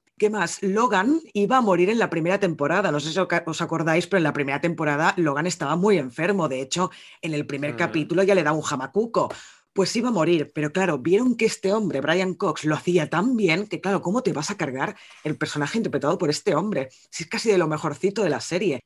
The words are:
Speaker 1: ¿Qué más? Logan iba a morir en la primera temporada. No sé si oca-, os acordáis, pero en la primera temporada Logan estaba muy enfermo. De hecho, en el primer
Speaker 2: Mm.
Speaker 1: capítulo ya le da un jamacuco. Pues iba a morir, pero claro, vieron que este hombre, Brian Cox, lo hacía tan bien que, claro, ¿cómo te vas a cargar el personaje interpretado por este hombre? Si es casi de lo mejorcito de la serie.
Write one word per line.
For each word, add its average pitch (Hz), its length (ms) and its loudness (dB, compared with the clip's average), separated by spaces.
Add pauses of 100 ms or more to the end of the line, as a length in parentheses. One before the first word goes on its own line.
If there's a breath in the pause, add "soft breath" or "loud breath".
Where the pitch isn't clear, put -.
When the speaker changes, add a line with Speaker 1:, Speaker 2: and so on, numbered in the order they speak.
(180)
Speaker 1:
¿Qué 208 140 2
más? 196 320 -4
Logan 208 560 2 (140)
iba 202 240 2
a 262 40 4
morir 185 300 4
en 233 80 0
la 185 100 2
primera 170 300 0
temporada. 170 520 0
No 147 80 0
sé 156 120 -6
si 156 80 -2
oca-, 180 260 0
os 160 160 -6
acordáis, 165 460 0
pero 196 100 2
en 170 60 4
la 147 100 0
primera 139 280 -2
temporada 160 560 0
Logan 151 280 0
estaba 160 300 -2
muy 190 240 4
enfermo. 160 500 -2
De 131 120 -4
hecho, 175 280 -2 (320 loud breath)
en 160 140 -6
el 147 100 -4
primer 147 280 -6
Speaker 2:
Mm. - 40 -10
Speaker 1:
capítulo 170 460 0
ya 196 100 4
le 185 100 4
da 147 80 2
un 156 120 0
jamacuco. 151 680 -2 (440 loud breath)
Pues 185 220 0
iba 233 140 0
a - 20 -2
morir, 165 440 2
pero 151 160 -2
claro, 180 260 0
vieron 202 400 2
que 226 80 0
este 196 260 0
hombre, 190 300 0
Brian 180 320 0
Cox, 170 320 -2
lo 156 80 2
hacía 160 380 0
tan 226 260 2
bien 196 300 2
que, 165 120 -6
claro, 190 220 -2
¿cómo 214 220 -2
te 170 100 0
vas - 160 -4
a 202 80 -6
cargar 143 380 -4 (280 loud breath)
el 156 140 -4
personaje 147 400 -4
interpretado 147 400 0
por 156 140 0
este 156 240 0
hombre? 156 340 -2 (220 soft breath)
Si - 140 -10
es - 40 -20
casi 226 220 -2
de 190 80 4
lo 165 80 2
mejorcito 165 560 -2
de 180 80 2
la 123 100 -2
serie. 170 440 -2